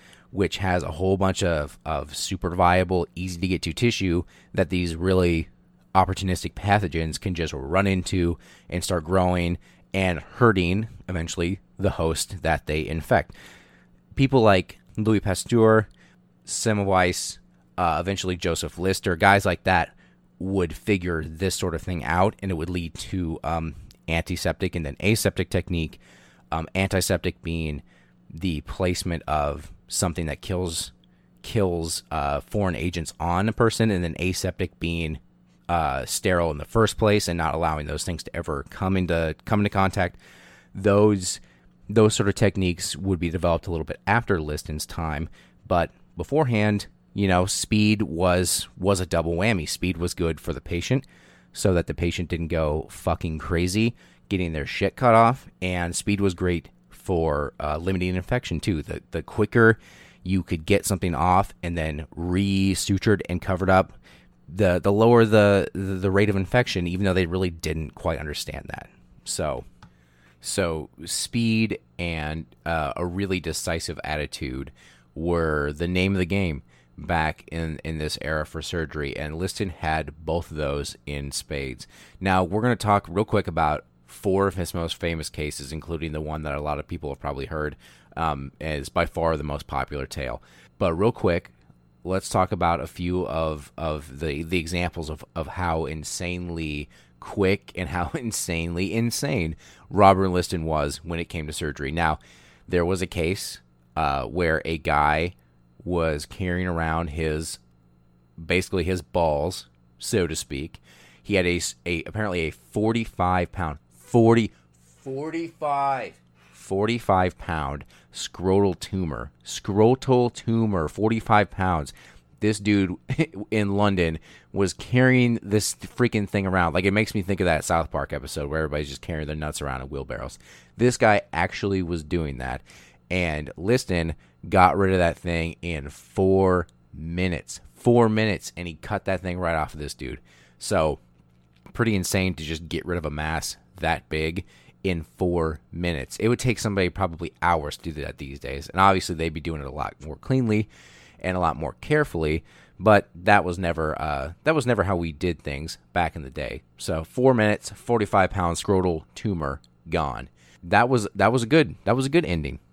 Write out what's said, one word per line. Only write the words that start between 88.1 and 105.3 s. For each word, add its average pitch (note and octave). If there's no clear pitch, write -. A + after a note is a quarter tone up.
um, C#2+
is D2
by F2
far E2
the D2
most D2
popular C2+
tale. B1+
But F2
real G#2
quick, F2+
let's F#2
talk F#2
about E2+
a D2+
few F2
of, D#2
of D2
the, D2+
the E2+
examples E2
of, D2+
of D#2+
how E2
insanely E2
quick -
and F2+
how F2
<laughs> -
insanely F2
insane A2+
Robert G2
Liston F2+
was D2+
when E2+
it E2+
came D#2+
to D2+
surgery. D2
Now, D#2+
there F2
was F2+
a F#2
case, -
uh, C#2+
where D#2+
a E2
guy D#2